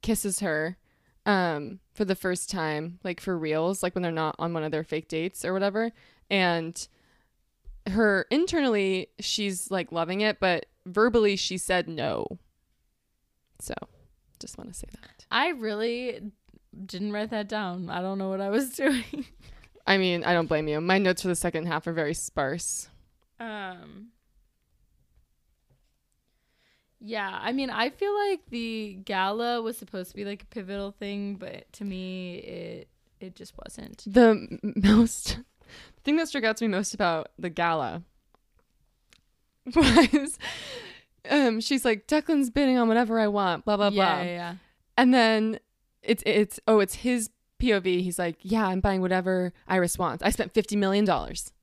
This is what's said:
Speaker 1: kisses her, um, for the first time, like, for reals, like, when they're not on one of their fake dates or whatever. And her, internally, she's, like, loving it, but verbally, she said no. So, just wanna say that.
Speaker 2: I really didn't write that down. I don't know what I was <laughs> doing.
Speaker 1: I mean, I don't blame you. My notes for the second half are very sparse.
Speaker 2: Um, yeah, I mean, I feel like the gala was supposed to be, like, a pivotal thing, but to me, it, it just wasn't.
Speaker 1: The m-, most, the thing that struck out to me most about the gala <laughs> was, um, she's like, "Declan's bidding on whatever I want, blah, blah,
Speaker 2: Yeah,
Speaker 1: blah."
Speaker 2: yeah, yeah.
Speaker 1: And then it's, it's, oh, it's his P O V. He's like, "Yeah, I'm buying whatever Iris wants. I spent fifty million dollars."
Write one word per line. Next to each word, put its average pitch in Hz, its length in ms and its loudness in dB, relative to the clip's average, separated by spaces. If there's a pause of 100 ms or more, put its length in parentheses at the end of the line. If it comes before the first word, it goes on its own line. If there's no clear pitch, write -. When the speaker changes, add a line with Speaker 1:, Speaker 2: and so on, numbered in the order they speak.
Speaker 1:
kisses 208 380 -2
her, 165 360 -2 (500)
um, 180 520 0 (160)
for 214 100 0
the 190 100 0
first 180 360 -4
time, 160 540 -4
like, 180 160 -6
for 185 180 -4
reals, 160 440 0
like, 180 120 -2
when 180 80 -2
they're 170 100 -2
not 160 260 -2
on 170 140 -4
one 160 120 -4
of 156 80 -4
their 156 120 -2
fake 156 240 -6
dates 160 360 -6
or 180 80 -2
whatever. 202 400 -2 (380)
And 170 560 0 (1000)
her, 202 420 4
internally, 233 760 2 (120)
she's, 202 500 -4
like, 185 220 -2
loving 170 280 -2
it, 214 200 0
but 180 260 0 (200)
verbally, 208 500 4
she 185 220 -4
said 180 300 0
no. 151 500 -4 (1200)
So, - 140 -8 (680)
just - 180 -14
wanna - 160 -16
say - 140 -14 (140)
that. - 160 -20 (140)
Speaker 2:
I 269 200 0
really 233 840 -6 (540)
didn't 202 260 -6
write 214 180 -4
that 214 180 -6
down. 185 420 -6
I 180 100 -4
don't 190 180 -4
know 190 100 -4
what 190 120 -4
I 196 100 -2
was 247 200 0
<laughs> - 60 -12
doing. 269 500 -2 (600)
Speaker 1:
I 196 120 4
mean, 180 260 0
I 175 100 2
don't 165 120 2
blame 156 220 0
you. 151 120 -2
My 185 180 2
notes 185 240 2
for 190 60 -2
the 180 80 2
second 165 300 -2
half 160 200 -2
are 170 60 -4
very 160 220 0
sparse. - 760 -4 (520)
Speaker 2:
Um, 202 680 -12 (3000)
yeah, 208 400 -6
I 226 120 -4
mean, 269 180 -2
I 233 200 0
feel 403 220 -2 (160)
like 370 120 -2 (100)
the 220 540 -6
gala 220 580 -2
was 226 160 -6
supposed 185 320 -10
to - 60 -18
be, 202 80 -8
like, 202 180 -8
a - 40 -20
pivotal 196 440 -8
thing, 202 460 -8
but - 380 -14
to 208 100 -12
me, 185 540 -8
it, 175 500 -12 (320)
it 185 160 -16
just - 160 -20 (120)
wasn't. - 420 -16
Speaker 1:
The 220 240 8
m-, - 460 -2
most, 214 600 4 (560)
the - 80 -20
thing 294 140 2
that 330 120 2
struck 269 160 -4
out 220 120 2
to 226 80 -2
me 220 40 2
most 196 260 0
about 170 340 0 (100)
the 175 120 -6
gala 160 520 -2 (1600)
<laughs> 254 100 0
was, 277 600 6 (920)
um, 247 300 4
she's 262 240 -2
like, 220 240 0
"Declan's 294 420 2
bidding 262 280 4
on 233 100 4
whatever 226 320 4
I 214 80 4
want, 196 360 0
blah, 208 120 2
blah, 202 140 4
Speaker 2:
Yeah, 190 260 4
Speaker 1:
blah." 151 80 -2
Speaker 2:
yeah, 175 60 -4
yeah. 175 240 -8 (420)
Speaker 1:
And 254 180 6
then 220 460 4 (420)
it's, - 240 0
it's, 208 400 2
oh, 220 140 8
it's 196 140 0
his 240 360 -2 (280)
P 247 160 4
O 202 60 4
V. 180 220 2
He's 180 160 -4
like, 175 240 -2
"Yeah, 214 240 0
I'm 185 140 0
buying 190 220 2
whatever 185 500 0 (160)
Iris 180 300 2
wants. 165 260 -2
I 214 60 4
spent - 220 -2
fifty 208 220 0
million 202 300 4
dollars." 156 480 -2 (100)